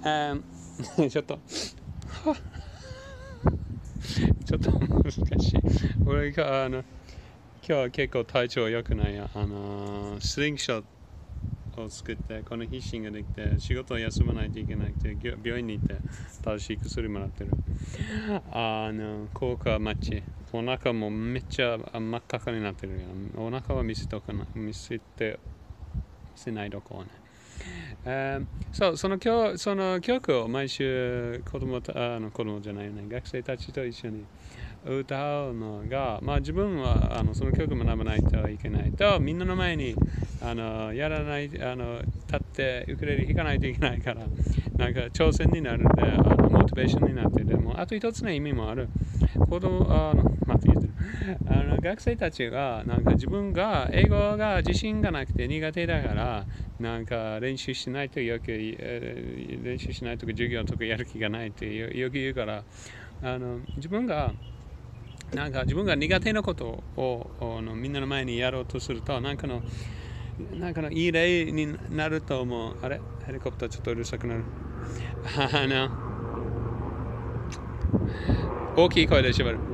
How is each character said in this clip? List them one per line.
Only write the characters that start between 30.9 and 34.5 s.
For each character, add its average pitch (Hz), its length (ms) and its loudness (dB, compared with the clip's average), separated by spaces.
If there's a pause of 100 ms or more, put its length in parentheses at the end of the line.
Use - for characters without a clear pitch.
子 139 80 -6
供 127 220 -2
た-、 - 120 -8 (220)
あ 117 40 -6
の、 110 100 -6
子 113 140 -6
供 104 180 -4
じ 104 80 -10
ゃ 101 40 -6
な 101 100 -8
い - 20 -8
よ 104 60 -8
ね。 104 180 -10
学 120 180 -8
生 127 140 -6
た 127 160 -4
ち - 160 -10
と 135 120 -4
一 120 100 -6
緒 - 140 -8
に 107 160 -8 (600)